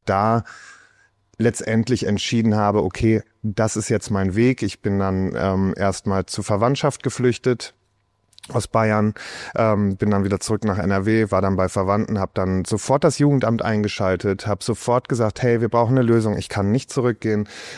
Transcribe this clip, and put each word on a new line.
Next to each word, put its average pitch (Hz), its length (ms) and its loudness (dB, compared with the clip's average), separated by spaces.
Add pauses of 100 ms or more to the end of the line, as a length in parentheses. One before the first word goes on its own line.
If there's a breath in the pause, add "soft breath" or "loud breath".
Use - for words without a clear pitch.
da 107 400 2 (920 loud breath)
letztendlich 113 680 0
entschieden 110 500 0
habe, 104 260 2
okay, 110 400 0 (200)
das 110 360 -2
ist - 100 -6
jetzt 107 220 -2
mein 95 240 0
Weg. 123 280 2
Ich 101 200 -6
bin 98 160 -2
dann, 95 400 0
ähm, 95 360 0
erstmal 98 520 -2
zur - 180 -8
Verwandtschaft 123 580 0
geflüchtet 123 720 -2 (800)
aus - 160 -2
Bayern, 107 460 2 (420 loud breath)
ähm, 104 400 2
bin 104 140 0
dann 98 140 2
wieder 98 140 0
zurück - 260 -2
nach 101 120 0
N 92 140 0
R 98 160 2
W, 110 240 2
war 95 100 2
dann 98 160 2
bei 92 140 2
Verwandten, 101 500 0
hab 95 140 -4
dann 92 320 0
sofort 131 360 -2
das 151 160 2
Jugendamt 131 440 2
eingeschaltet, 101 840 0
hab 104 160 -2
sofort 120 460 -2
gesagt, 113 320 -2
„Hey, 117 220 2
wir 113 80 0
brauchen 120 260 2
eine 127 100 2
Lösung, 110 300 2
ich - 140 -8
kann 101 200 -2
nicht 127 220 -2
zurückgehen.“ 110 560 -2 (300 loud breath)